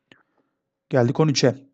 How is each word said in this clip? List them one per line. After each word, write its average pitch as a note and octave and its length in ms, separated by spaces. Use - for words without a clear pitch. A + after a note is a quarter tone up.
Geldik C3 300
on D#3 80
üçe. C3 280